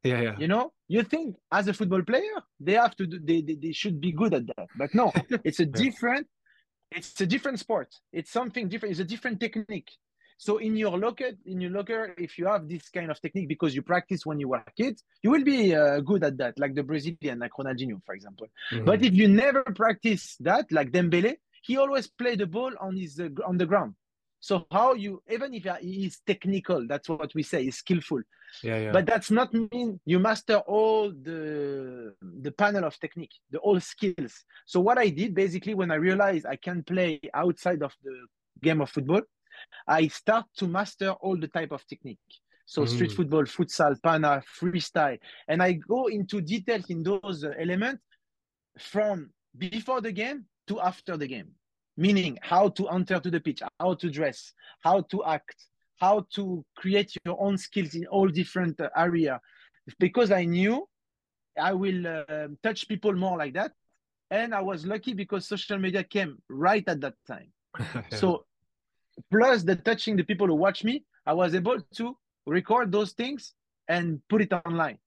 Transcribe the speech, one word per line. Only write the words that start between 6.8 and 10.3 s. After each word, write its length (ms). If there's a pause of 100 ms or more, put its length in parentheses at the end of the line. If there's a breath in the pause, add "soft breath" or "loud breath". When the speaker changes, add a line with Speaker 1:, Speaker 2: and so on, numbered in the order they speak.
Speaker 2:
it's 280
a 80
different 340
sport. 340 (180)
It's 180
something 380
different. 240
It's 80
a 40
different 360
technique. 500 (480 soft breath)